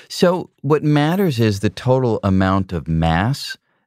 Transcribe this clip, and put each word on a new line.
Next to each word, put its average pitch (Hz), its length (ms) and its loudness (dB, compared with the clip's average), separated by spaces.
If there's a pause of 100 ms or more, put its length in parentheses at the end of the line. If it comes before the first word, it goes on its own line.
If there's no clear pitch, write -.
So 180 400 0 (120)
what 147 220 0
matters 151 560 0
is 107 220 0
the 107 80 0
total 127 540 0
amount 95 500 2
of 80 160 -6
mass 82 680 0 (320)